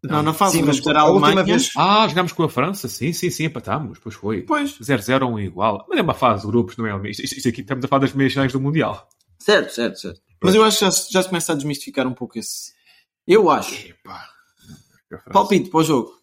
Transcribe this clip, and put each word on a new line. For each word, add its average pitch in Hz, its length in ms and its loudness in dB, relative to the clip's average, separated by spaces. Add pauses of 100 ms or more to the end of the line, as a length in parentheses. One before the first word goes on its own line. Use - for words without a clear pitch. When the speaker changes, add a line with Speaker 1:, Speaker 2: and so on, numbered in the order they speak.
Speaker 1:
Não, 151 140 0
na 156 100 2
fase 185 200 2
Speaker 2:
Sim, 165 80 2
Speaker 1:
de 143 60 2
Speaker 2:
mas 143 100 2
Speaker 1:
grupos 151 140 -2
era 151 100 4
a - 20 6
Speaker 2:
a 151 80 6
última 196 180 6
Speaker 1:
Alemanha. 196 180 4
Speaker 2:
vez - 300 2
Speaker 3:
Ah, 202 320 4
jogámos 175 240 -2
com 170 120 -2
a 147 40 0
França? 151 400 -4
Sim, 156 240 -4
sim, 175 180 -4
sim, - 140 -6
empatámos. 117 540 -6
Pois 107 160 -14
foi. 101 280 -4
Speaker 1:
Pois. 285 400 -2
Speaker 3:
Zero 120 200 0
zero 131 260 0
um 113 100 -4
igual. 101 500 -2
Mas 320 100 -2
é 220 40 0
uma 147 120 0
fase 107 280 2
de 104 60 -6
grupos, 117 280 0
não 113 100 -6
é? 104 240 -6
Isto, 104 140 -10
isto 135 240 -4
aqui - 140 -4
estamos 127 220 -6
a - 40 -8
falar 139 140 2
das 135 100 0
meias 135 200 0
finais 135 200 0
do 131 80 -2
Mundial. 135 480 -4 (300)
Speaker 1:
Certo, 202 340 2
certo, 117 280 -4
certo. - 200 -14 (200)
Speaker 3:
Pois. 185 120 4
Speaker 1:
Mas - 20 6
eu 220 100 6
acho 214 140 2
que 214 60 2
já 185 80 4
se, - 200 -4
já 190 100 2
se 190 60 -4
começa 170 240 -4
a 156 40 0
desmistificar 139 500 -6
um 127 80 -6
pouco 120 240 -10
esse. - 340 -12 (540)
Eu 190 240 6
acho. - 380 -2
Speaker 3:
Epá. - 400 -20 (840)
A - 60 -16
França. - 120 -20
Speaker 1:
Palpite 196 400 4
para 160 100 2
o 156 40 4
jogo. 135 260 0 (120)